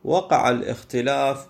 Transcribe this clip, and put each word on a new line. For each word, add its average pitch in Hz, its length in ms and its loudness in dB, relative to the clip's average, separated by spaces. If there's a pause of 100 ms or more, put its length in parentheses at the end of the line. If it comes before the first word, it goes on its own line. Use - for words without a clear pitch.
وقع 156 460 2
الاختلاف 127 1000 -2